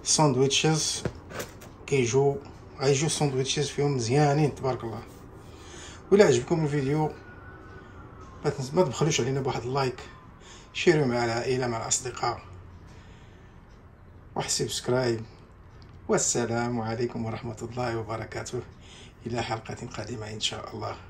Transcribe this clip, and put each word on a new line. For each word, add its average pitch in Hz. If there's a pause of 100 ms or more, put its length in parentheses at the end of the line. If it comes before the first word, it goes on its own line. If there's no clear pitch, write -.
Sandwiches، 147 (840)
كيجو، 135 (440)
غيجيو 139
sandwiches 135
فيهم 143
مزيانين، 143
تبارك 123
الله. 110 (1080)
وإلا 202
عجبكم 156
الفيديو 147 (1300)
ما 147
تنس-، 139
ما 180
تبخلوش 151
علينا 135
بواحد 117
اللايك، 127 (720)
شيروا 151
مع 120
العائله 123
مع 113
الاصدقاء، - (2000)
واحد -
subscribe. 123 (840)
والسلام 120
عليكم 117
ورحمه 113
الله 117
وبركاته، 110 (680)
الى 117
حلقه 117 (200)
قادمه 107
ان 110
شاء -
الله. - (140)